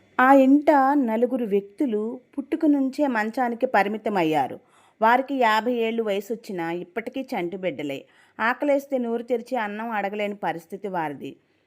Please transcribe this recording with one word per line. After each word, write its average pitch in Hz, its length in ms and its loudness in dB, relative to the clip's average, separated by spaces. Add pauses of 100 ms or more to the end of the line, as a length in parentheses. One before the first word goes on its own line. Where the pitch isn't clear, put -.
(200)
ఆ 262 140 8
ఇంట 277 380 6 (220)
నలుగురు 240 520 0
వ్యక్తులు 214 760 -2 (180)
పుట్టుక 320 280 -4
నుంచే 285 420 2
మంచానికి 233 580 -2
పరిమితమయ్యారు. 202 920 0 (420)
వారికి 247 340 2
యాభై 226 380 2
ఏళ్ళు 226 300 -2
వయసు 208 300 -4
వచ్చినా 180 380 -8
ఇప్పటికీ 180 500 -8
చంటి 196 360 -6
బిడ్డలే. 147 480 -6 (340)
ఆకలేస్తే 269 580 0
నోరు 233 260 -4
తెరిచి 233 340 -4
అన్నం 214 340 -6
అడగలేని 208 440 -4
పరిస్థితి 175 520 -8
వారిది. 151 500 -6 (300)